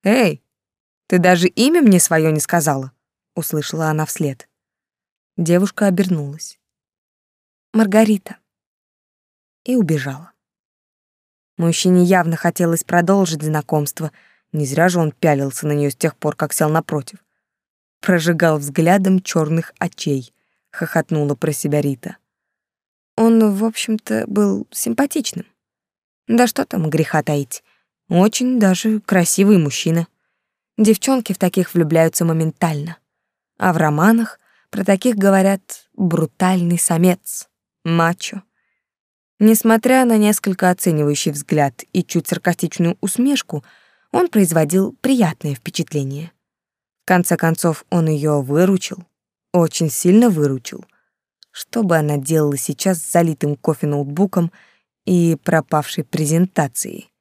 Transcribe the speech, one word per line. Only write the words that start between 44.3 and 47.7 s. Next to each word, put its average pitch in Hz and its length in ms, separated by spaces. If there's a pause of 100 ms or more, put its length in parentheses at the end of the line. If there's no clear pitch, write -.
приятное 196 520
впечатление. 147 800 (720)
В - 20
конце 175 300
концов, 165 540